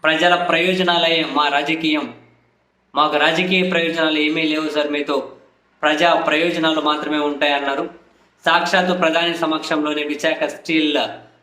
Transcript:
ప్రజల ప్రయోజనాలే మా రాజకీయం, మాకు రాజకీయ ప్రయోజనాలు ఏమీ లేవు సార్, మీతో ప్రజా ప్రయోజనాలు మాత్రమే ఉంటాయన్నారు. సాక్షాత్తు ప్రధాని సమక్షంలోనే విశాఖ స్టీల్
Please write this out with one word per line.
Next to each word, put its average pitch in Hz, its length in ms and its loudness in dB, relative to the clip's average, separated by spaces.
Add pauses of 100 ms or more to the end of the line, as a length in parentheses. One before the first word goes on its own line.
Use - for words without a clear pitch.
ప్రజల 160 300 4
ప్రయోజనాలే 170 880 2
మా 143 240 0
రాజకీయం, 151 640 -2 (800)
మాకు 147 220 2
రాజకీయ 180 540 2
ప్రయోజనాలు 165 480 0
ఏమీ 156 240 0
లేవు 156 260 -2
సార్, 147 220 0
మీతో 143 460 -4 (460)
ప్రజా 156 320 4
ప్రయోజనాలు 160 680 0
మాత్రమే 151 380 -2
ఉంటాయన్నారు. 143 720 -2 (540)
సాక్షాత్తు 180 480 2
ప్రధాని 170 440 0
సమక్షంలోనే 156 680 -2
విశాఖ 151 420 -2
స్టీల్ 151 540 -2 (440)